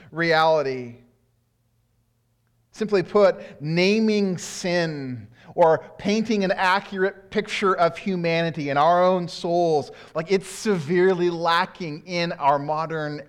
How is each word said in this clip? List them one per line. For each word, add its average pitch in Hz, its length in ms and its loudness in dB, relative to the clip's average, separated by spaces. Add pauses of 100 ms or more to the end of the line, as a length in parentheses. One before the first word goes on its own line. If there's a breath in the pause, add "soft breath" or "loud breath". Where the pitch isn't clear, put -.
(120)
reality. 156 840 0 (1700)
Simply 208 320 -2
put, 185 580 2
naming 196 760 0
sin 147 920 -6 (240 loud breath)
or 160 240 6 (200 loud breath)
painting 214 460 0
an 185 80 0
accurate 190 800 -2
picture 202 420 -2
of 170 240 0
humanity 165 720 -2
and 139 80 0
our 170 240 4
own 180 280 2
souls, 170 600 -2 (220 loud breath)
like, 170 160 -6
it's 196 200 0
severely 180 800 0
lacking 170 760 -2
in 175 280 -4
our 143 260 2
modern 151 680 -6